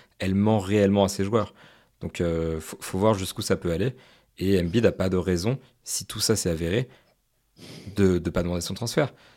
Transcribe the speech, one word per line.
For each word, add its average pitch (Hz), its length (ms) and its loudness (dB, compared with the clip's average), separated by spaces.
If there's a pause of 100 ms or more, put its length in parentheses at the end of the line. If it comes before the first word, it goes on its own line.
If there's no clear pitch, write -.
(180)
elle 95 160 -2
ment 104 240 4
réellement 101 460 4
à 95 40 4
ses 98 160 -2
joueurs ? 104 300 0 (480)
Donc, 85 180 -10
euh, 82 400 -2
faut, - 200 -14
faut - 180 -8
voir 107 160 4
jusqu'où 95 300 -6
ça 98 120 0
peut 87 160 -4
aller. 101 240 -2 (440)
Et 95 200 2
Embiid 87 240 0
n'a 98 80 6
pas 95 180 -2
de 92 80 0
raison, 92 420 0 (240)
si - 240 -8
tout - 120 -12
ça 110 160 2
s'est 95 140 -2
avéré, 85 400 -2 (1040)
de, 95 220 4
de 85 140 -2
pas 90 100 -2
demander 87 200 -2
son 92 120 -8
transfert. 120 400 -2 (240)